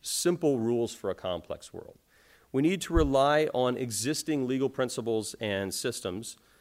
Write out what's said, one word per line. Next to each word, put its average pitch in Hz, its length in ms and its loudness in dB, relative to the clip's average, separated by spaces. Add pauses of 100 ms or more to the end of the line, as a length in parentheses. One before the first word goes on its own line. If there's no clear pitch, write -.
simple 165 580 0
rules 117 360 0
for - 160 -4
a 92 40 0
complex - 600 -8
world. - 240 -16 (540)
We 135 100 2
need 170 200 2
to - 120 -4
rely 147 580 6
on 123 240 2
existing 131 720 -2
legal 131 240 0
principles 117 720 -2
and 98 320 -2
systems, 110 640 -6 (220)